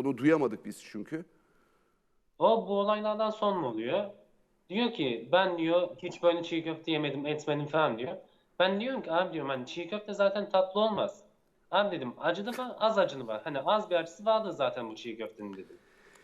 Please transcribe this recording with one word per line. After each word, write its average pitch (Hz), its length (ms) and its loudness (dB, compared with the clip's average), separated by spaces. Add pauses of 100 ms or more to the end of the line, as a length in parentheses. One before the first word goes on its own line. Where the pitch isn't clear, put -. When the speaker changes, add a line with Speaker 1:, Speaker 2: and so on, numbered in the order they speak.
Speaker 1:
Onu 135 140 0
duyamadık 135 460 2
biz - 200 -12
çünkü. - 400 -10 (1120)
Speaker 2:
O 190 300 4
bu 202 100 0
olaylardan 214 520 0
sonra 196 360 0
oluyor. 123 380 -2 (640)
Diyor 226 240 0
ki, 123 400 -2
"Ben," 180 260 4
diyor, 165 440 2
"hiç 175 200 -8
böyle 175 200 4
çiğ 165 220 -4
köfte 160 280 -4
yemedim, 143 340 -2
etmedim," 147 400 -2
falan 147 320 2
diyor. 139 180 -6 (420)
Ben 190 220 4
diyorum 247 220 -4
ki, 156 100 -6
"Abi," 175 200 2
diyorum, 143 180 -4
"hani 123 160 -4
çiğ 170 220 -8
köfte 208 260 -6
zaten 196 360 2
tatlı 190 300 4
olmaz." 196 420 0 (480)
"Abi," 190 260 2
dedim, 127 220 -6
"acılı 175 400 0
var, 247 200 -8
az 208 200 4
acılı 139 280 2
var. 107 180 -4
Hani 143 160 -4
az 180 300 2
bir 175 60 2
acısı 165 280 -2
vardır 214 260 2
zaten 123 400 -2
bu 110 40 -12
çiğ 113 220 -10
köftenin," 104 400 -10
dedim. 92 220 -18 (460)